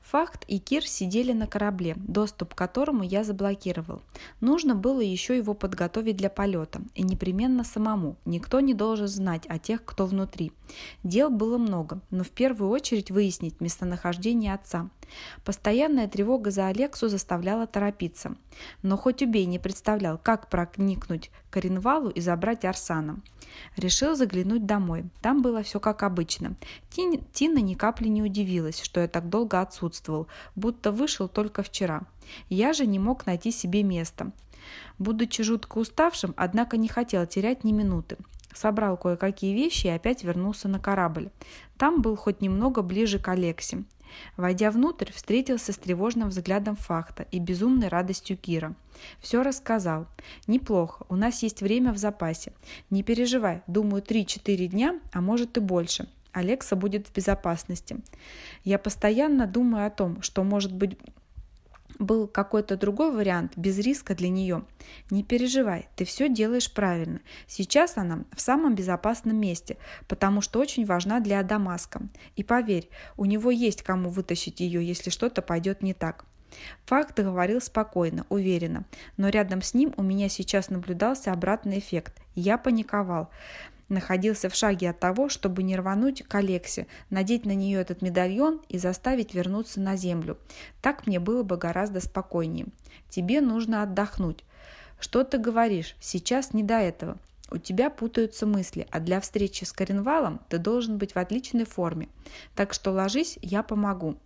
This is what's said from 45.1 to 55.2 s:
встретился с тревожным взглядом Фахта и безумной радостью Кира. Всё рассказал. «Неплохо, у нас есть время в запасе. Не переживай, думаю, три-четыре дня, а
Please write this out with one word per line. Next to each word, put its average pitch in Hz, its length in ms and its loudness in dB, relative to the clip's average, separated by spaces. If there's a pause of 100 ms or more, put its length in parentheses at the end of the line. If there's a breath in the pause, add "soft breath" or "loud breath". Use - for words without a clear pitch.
встретился 240 600 0
с - 40 -2
тревожным 208 540 0
взглядом 196 440 0
Фахта - 560 -4
и 185 80 -2
безумной 196 480 4
радостью 180 500 0
Кира. 160 380 -4 (460 loud breath)
Всё 240 220 2
рассказал. 208 640 0 (420 loud breath)
«Неплохо, 208 600 2
у 180 80 0
нас 233 280 2
есть 214 180 -4
время 233 300 4
в 202 60 -2
запасе. 196 540 -2 (380 loud breath)
Не 196 120 2
переживай, 226 640 2
думаю, 202 340 2
три-четыре 196 640 0
дня, 262 340 0 (120)
а 180 80 -2